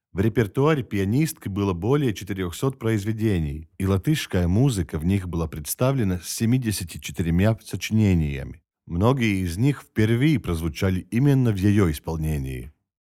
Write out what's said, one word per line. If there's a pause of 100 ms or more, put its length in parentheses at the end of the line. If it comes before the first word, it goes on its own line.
(120)
В
репертуаре
пианистки
было
более
четырехсот
произведений, (100)
и
латышская
музыка
в
них
была
представлена
с
семидесятью
четырьмя
сочинениями. (240)
Многие
из
них
впервые
прозвучали (100)
именно
в
ее
исполнении. (300)